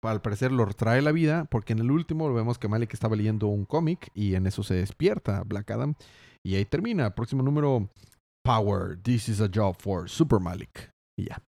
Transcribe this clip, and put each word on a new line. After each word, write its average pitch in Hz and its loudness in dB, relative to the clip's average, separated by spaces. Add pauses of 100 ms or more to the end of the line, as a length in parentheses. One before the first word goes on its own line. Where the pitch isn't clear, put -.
al 110 -2
parecer 113 -2
lo 120 4
trae 113 2
la 151 2
vida, 160 2
porque 117 -2
en 110 2
el 117 2
último 160 0
vemos 117 0
que 107 -4
Malik 113 0
estaba 110 0
leyendo 107 0
un 104 0
cómic 160 -2
y 101 2
en 92 2
eso 95 -2
se 95 -2
despierta 101 0
Black 101 -6
Adam. 135 -2 (500)
Y 95 0
ahí 98 0
termina. 175 -2
Próximo 131 -2
número, 139 2 (560)
"Power, 98 0
this 113 0
is 104 -2
a 107 2
job 98 0
for 90 -4
Super 127 4
Malik". - -10 (280)
Y - -6
ya. - -12